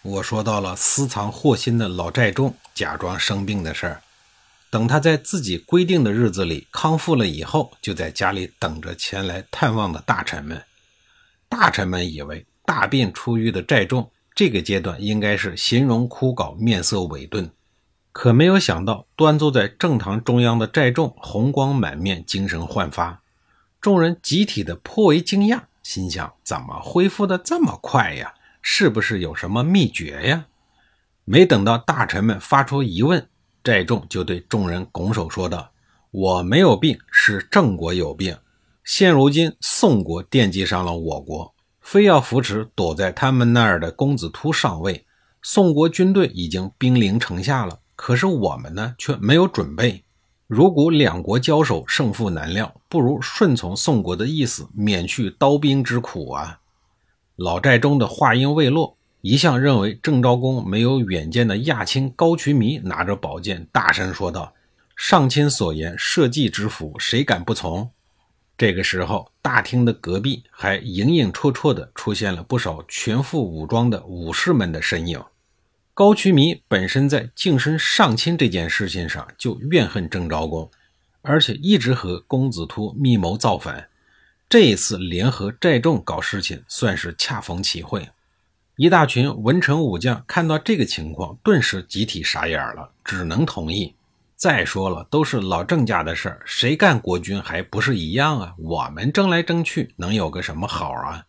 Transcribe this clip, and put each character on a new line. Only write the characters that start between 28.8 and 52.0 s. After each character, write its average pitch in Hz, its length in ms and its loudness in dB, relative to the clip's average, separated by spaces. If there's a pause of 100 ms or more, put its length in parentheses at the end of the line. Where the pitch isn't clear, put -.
不 110 100 0
是 107 200 -2
有 80 140 -6
什 - 160 -8
么 113 140 0
秘 170 260 4
诀 - 380 -8
呀？” 151 180 0 (800)
没 147 220 8
等 107 180 2
到 117 140 2
大 123 280 -2
臣 95 160 -4
们 107 160 2
发 139 240 2
出 139 220 -2
疑 95 180 -2
问， 151 240 0 (380)
寨 101 220 2
众 110 240 -2
就 92 120 -6
对 87 200 -6
众 98 280 -2
人 90 220 -4
拱 92 220 -4
手 98 160 -4
说 90 180 -4
道 85 240 -8 (400)
：“我 92 320 0
没 104 160 2
有 165 160 6
病， - 240 0 (100)
是 - 400 2
郑 113 280 4
国 82 160 -4
有 85 200 -2
病。 85 240 -6 (460)
现 - 300 4
如 139 160 8
今 160 320 2
宋 131 420 4
国 85 180 -6
惦 107 300 2
记 92 140 -2
上 90 200 -2
了 85 80 -4
我 82 280 -6
国， - 340 -12 (240)
非 - 240 4
要 180 160 8
扶 123 220 0
持 110 340 -6
躲 85 180 0
在 92 200 -2
他 131 180 0
们 120 220 4
那 120 100 6
儿 107 160 4
的 85 140 6
公 139 220 0
子 85 140 -6
突 - 220 -4
上 98 300 -2
位。 90 240 -6 (360)
宋 185 320 2
国 151 140 4
军 185 240 2
队 190 160 4
已 90 220 -6
经 92 280 -4
兵 127 160 2
临 110 240 4
城 92 240 -4
下 127 240 -2
了， 87 140 -10 (160)
可 - 180 -2
是 123 120 2
我 107 320 0
们 69 180 -12
呢， 110 220 -6
却 - 180 -4
没 110 200 2
有 180 120 6
准 80 260 -4
备。 113 300 -2 (440)
如 147 240 6
果 156 200 4
两 107 320 2
国 113 160 0
交 151 240 2
手， 95 240 -2
胜 120 260 0